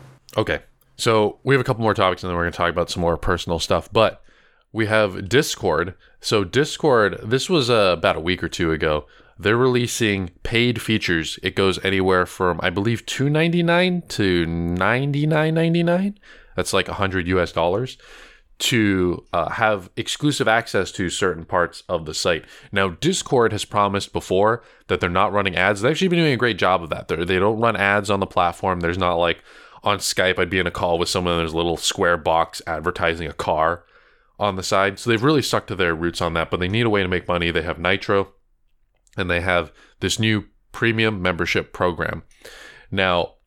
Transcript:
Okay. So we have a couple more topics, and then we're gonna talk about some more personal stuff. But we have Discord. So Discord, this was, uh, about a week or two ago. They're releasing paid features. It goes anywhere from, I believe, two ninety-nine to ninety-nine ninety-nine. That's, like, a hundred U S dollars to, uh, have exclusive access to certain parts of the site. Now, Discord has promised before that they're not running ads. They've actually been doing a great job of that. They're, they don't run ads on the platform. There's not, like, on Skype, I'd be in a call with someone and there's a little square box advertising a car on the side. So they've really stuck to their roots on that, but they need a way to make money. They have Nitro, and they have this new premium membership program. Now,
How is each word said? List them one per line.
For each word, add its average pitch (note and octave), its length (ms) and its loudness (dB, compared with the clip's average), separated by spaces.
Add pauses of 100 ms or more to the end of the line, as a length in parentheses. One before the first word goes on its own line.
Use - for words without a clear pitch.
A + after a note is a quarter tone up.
(380)
Okay. G2 220 -2 (380)
So A2 460 0
we C3 100 2
have C3 80 4
a A#2+ 40 -6
couple A2+ 180 -2
more G#2+ 100 2
topics, F#2+ 300 0
and F#2 60 -6
then F2 80 -2
we're E2+ 60 0
gonna F2 100 -2
talk F2 180 0
about E2 180 -2
some - 120 -6
more E2+ 160 2
personal F2 420 -2
stuff. E2+ 320 -2
But A2 300 2 (520)
we A2 140 -2
have G2 420 0
Discord. F#2 640 0 (260)
So G#2+ 240 0
Discord, A2+ 800 2
this B2+ 260 -2
was, D3 200 2
uh, G2+ 280 4
about E2+ 200 2
a - 40 -4
week F2 220 -2
or E2 60 -4
two E2 220 0
ago. D2+ 340 0 (340)
They're G#2 160 2
releasing A#2 760 0 (100)
paid A#2+ 400 0
features. F2 640 -2
It F#2 120 -4
goes F#2+ 300 0
anywhere F#2 400 2
from, F2 380 -2
I F#2 80 0
believe, G#2 340 -2
two - 240 -2
ninety-nine E3+ 800 2
to F#2 380 2
ninety-nine C3+ 1040 0
ninety-nine. E3+ 640 0 (380)
That's, - 180 -4
like, F#2+ 160 0
a D2+ 60 -8
hundred F#2+ 320 -2
U F#2 120 2
S E2+ 120 0
dollars F#2 480 -2 (600)
to, F#2+ 720 2
uh, E2 200 -2
have G#2 440 0
exclusive C3 520 -2
access A2 460 0
to F2 180 -2
certain F2 340 -2
parts - 420 -2
of E2+ 200 -4
the D2+ 80 -10
site. E2+ 300 -2 (260)
Now, G2 180 0
Discord B2 640 0
has G#2 120 -6
promised G2+ 480 -2
before G2+ 520 0 (240)
that F2+ 120 0
they're F#2+ 80 0
not F#2 240 2
running G2 240 -2
ads. G2 260 2
They've B2 100 2
actually D#3+ 160 0
been F3 120 0
doing D#3 140 2
a A#2+ 40 0
great A2+ 200 0
job F#2 240 2
of E2 80 -10
that. - 180 -8
They're, E2 160 -2
they F#2 140 2
don't G#2+ 220 2
run A#2 160 0
ads G2+ 340 2
on G2 100 0
the G2 60 0
platform. F2+ 540 0
There's E2+ 180 -2
not, F2 200 0
like, E2+ 260 0 (400)
on G#2 160 0
Skype, F#2 400 0
I'd F#2 100 0
be F#2+ 80 0
in F2+ 80 0
a F2 60 -2
call F2 260 0
with E2+ 120 -2
someone F2+ 240 0
and E2+ 80 0
there's D#2+ 120 -4
a D#2+ 40 -4
little E2+ 200 0
square F2 400 0
box E2 480 0
advertising E2 600 -2
a D2 60 -10
car E2 500 0 (560)
on G2+ 160 0
the F#2+ 80 -8
side. G2 340 0
So - 140 -2
they've A2+ 120 2
really D3 200 2
stuck - 240 -2
to G#2+ 80 -6
their F2 180 2
roots E2 280 -4
on E2+ 120 0
that, E2 160 -2
but F2+ 100 -4
they F2+ 80 -2
need A2+ 200 0
a - 20 2
way G2+ 140 2
to F2+ 40 -2
make F2+ 200 -4
money. E2+ 240 0
They E2 100 0
have D#2+ 160 -6
Nitro, G2 520 0 (880)
and F#2 160 -4
they F2 100 0
have F2 300 0 (280)
this F#2+ 200 -2
new A2 260 0 (260)
premium A2 500 0
membership F2+ 520 -2
program. E2 500 -4 (680)
Now, F#2 420 2 (140)